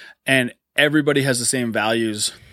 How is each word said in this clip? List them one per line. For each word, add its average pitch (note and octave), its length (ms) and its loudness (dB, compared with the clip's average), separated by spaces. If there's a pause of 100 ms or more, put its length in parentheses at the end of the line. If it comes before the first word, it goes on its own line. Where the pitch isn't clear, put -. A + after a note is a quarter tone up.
(260)
And C3 280 2 (220)
everybody D3 460 2
has C3 180 0
the A#2+ 60 -4
same A#2+ 260 -2
values A2 600 -2 (200)